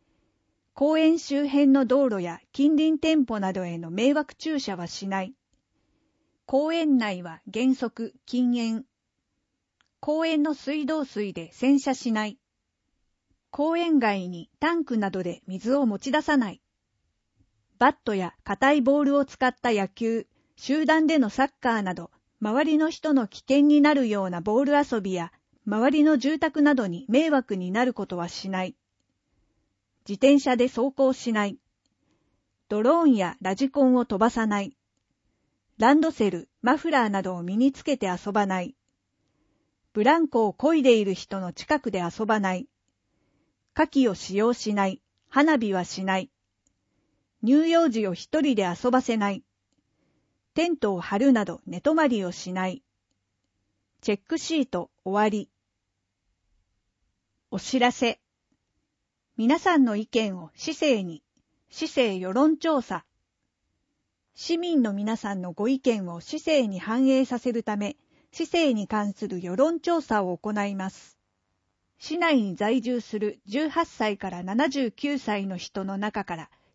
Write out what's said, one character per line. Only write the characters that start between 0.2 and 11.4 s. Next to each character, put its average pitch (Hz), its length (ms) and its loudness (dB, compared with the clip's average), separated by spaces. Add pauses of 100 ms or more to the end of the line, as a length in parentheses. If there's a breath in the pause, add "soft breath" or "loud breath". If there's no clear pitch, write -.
公 311 240 2
園 320 220 4
周 285 280 -2
辺 277 200 4
の 269 180 6
道 262 240 2
路 196 120 -2
や 170 180 -8 (120)
近 302 240 2
隣 311 220 2
店 311 280 2
舗 220 140 -4
な 190 140 -2
ど 185 120 -6
へ 170 120 -8
の 165 140 -10
迷 233 220 2
惑 294 220 -2
駐 311 220 -6
車 214 180 -6
は 175 120 -10
し - 200 -12
な 190 160 -4
い。 220 100 -12 (1120)
公 302 280 0
園 311 240 2
内 202 260 -2
は 165 180 -16 (100)
原 254 240 0
則 226 380 -8 (120)
禁 247 280 0
煙。 226 320 -4 (1120)
公 311 260 -2
園 311 180 0
の 311 100 -2
水 294 320 -6
道 311 200 -2
水 202 280 -6
で 165 200 -12